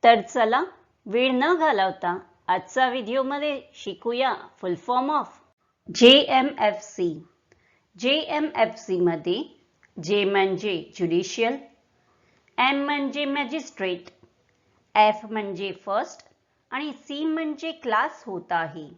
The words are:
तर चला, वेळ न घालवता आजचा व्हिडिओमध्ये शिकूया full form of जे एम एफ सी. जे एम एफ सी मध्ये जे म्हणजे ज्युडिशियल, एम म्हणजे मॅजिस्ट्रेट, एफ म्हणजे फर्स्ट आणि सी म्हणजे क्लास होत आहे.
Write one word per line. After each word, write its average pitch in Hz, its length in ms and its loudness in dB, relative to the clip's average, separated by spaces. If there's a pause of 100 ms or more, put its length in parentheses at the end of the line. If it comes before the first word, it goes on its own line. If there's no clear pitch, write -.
तर 226 180 8
चला, 240 420 0 (420)
वेळ 247 260 0
न 269 240 2
घालवता 190 600 0 (300)
आजचा 190 420 0
व्हिडिओमध्ये 269 720 -4 (120)
शिकूया 233 600 -4 (300)
full 180 120 -2 (140)
form 262 220 0
of 285 160 -2 (680)
जे 240 140 10
एम 262 380 6 (120)
एफ 208 220 0
सी. 165 440 -6 (760)
जे 262 160 2
एम 302 400 -2
एफ 226 220 2
सी 185 220 -4
मध्ये 175 440 0 (600)
जे 202 200 0
म्हणजे 190 760 0
ज्युडिशियल, 185 600 0 (1000)
एम 277 280 0
म्हणजे 285 400 -4
मॅजिस्ट्रेट, 247 840 -6 (840)
एफ 214 300 4
म्हणजे 202 460 -4 (140)
फर्स्ट 214 420 -4 (420)
आणि 285 220 -6
सी 285 320 -10
म्हणजे 320 460 -4
क्लास 262 540 -2
होत 185 260 -8
आहे. 160 360 -4 (100)